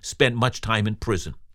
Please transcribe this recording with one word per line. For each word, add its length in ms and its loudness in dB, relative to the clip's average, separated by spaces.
spent 320 2
much 260 0
time 240 2
in 120 -2
prison? 360 -2